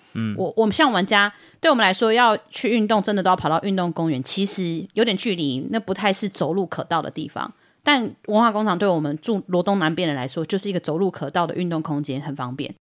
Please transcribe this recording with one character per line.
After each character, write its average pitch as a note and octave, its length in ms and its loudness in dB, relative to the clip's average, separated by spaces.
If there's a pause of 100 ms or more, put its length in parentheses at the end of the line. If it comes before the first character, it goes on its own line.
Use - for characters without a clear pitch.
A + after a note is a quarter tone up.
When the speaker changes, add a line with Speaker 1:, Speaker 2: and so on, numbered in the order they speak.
(140)
Speaker 1:
嗯。 G#2+ 240 -4
Speaker 2:
我， F3 180 -4
我 A3 80 4
们 G#3 80 2
像 D#4 160 6
我 B3 60 -2
们 F3+ 100 2
家， G3+ 260 2 (300)
对 E4 100 4
我 - 40 6
们 A#3 80 2
来 F#3+ 100 6
说 A3 180 2
要 A3+ 240 6 (140)
去 - 220 -4
运 A3 180 2
动， G#3+ 140 2
真 G#3 120 0
的 G3 80 0
都 F#3 60 0
要 A3+ 80 6
跑 D3+ 140 0
到 D#3+ 120 2
运 G3 140 -2
动 F3 160 0
公 E3 180 -2
园， C3 140 -2
其 G3 220 -2
实 F3 480 -4
有 A3 100 4
点 A#3 100 0
距 F#3+ 200 -2
离， C#3+ 360 -2
那 A3 80 -2
不 G3 140 -4
太 G3+ 180 0
是 F#3+ 180 -2
走 D#3+ 260 -2
路 G3 100 0
可 E3 200 -6
到 D#3+ 180 -2
的 - 80 -8
地 - 180 -10
方。 - 240 -10 (300)
但 C#4+ 200 2 (240)
文 G#3 140 2
化 A#3 100 6
工 G#3+ 140 0
厂 G3 140 2
对 G3+ 100 2
我 F3 100 4
们 D3+ 200 -2
住 G#3 300 -2
罗 F3+ 140 2
东 G3+ 160 2
南 D#3+ 140 2
边 E3+ 160 0
人 C#3+ 80 -2
来 B2+ 100 -6
说， D#3 180 -6
就 G3 120 -4
是 F#3+ 120 -4
一 G3+ 40 -2
个 - 80 -2
走 D#3 160 -2
路 F#3 140 2
可 D3 180 -8
到 E3+ 180 0
的 D#3 80 -6
运 F3+ 140 -2
动 D#3+ 140 -2
空 D3 200 -4
间， C#3 180 -6
很 C#3 140 -8
方 B2+ 200 -8
便。 C#3+ 180 -8 (140)